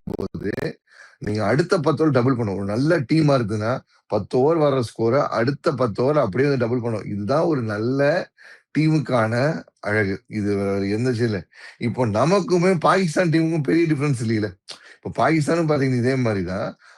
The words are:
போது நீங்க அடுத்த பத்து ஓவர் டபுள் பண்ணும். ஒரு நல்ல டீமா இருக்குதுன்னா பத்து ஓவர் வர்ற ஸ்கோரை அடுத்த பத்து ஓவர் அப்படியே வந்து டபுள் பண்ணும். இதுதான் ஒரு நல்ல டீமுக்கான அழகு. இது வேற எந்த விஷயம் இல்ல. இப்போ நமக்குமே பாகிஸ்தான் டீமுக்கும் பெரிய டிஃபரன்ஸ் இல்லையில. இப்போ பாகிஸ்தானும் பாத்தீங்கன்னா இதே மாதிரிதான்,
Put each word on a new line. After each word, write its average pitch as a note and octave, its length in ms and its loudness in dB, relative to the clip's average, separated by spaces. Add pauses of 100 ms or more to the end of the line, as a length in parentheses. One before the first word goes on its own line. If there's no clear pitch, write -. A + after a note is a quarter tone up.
(120)
போது - 680 -6 (380)
நீங்க G#2+ 280 -4
அடுத்த E3+ 340 2
பத்து D3+ 220 0
ஓவர் D#3 120 4
டபுள் B2 220 2
பண்ணும். G#2 200 -4
ஒரு G2 100 -6
நல்ல C#3 340 0
டீமா C#3+ 420 2
இருக்குதுன்னா A2 380 -4 (280)
பத்து G2+ 300 -2
ஓவர் D#3 200 4
வர்ற C3+ 240 2
ஸ்கோரை A2+ 460 0
அடுத்த A#2 440 -2
பத்து A#2+ 320 -2
ஓவர் D3 140 2
அப்படியே C3 320 2
வந்து B2 160 0
டபுள் A#2+ 160 -2
பண்ணும். A2+ 240 -4
இதுதான் G#2 380 -2
ஒரு D3+ 180 0
நல்ல C3+ 680 -2 (480)
டீமுக்கான B2+ 840 0 (160)
அழகு. G#2 480 -2
இது G2+ 280 -2
வேற G2 300 -2
எந்த A2 240 -2
விஷயம் A#2 220 0
இல்ல. F#2 140 -4 (320)
இப்போ A#2+ 300 -2
நமக்குமே F3 720 2
பாகிஸ்தான் F#3 500 2
டீமுக்கும் D#3+ 340 2
பெரிய D#3+ 300 2
டிஃபரன்ஸ் C3+ 300 0
இல்லையில. A2 340 -2 (460)
இப்போ A#2 280 0
பாகிஸ்தானும் D#3+ 380 2
பாத்தீங்கன்னா C3+ 280 2
இதே B2+ 180 0
மாதிரிதான், G#2+ 600 -2 (200)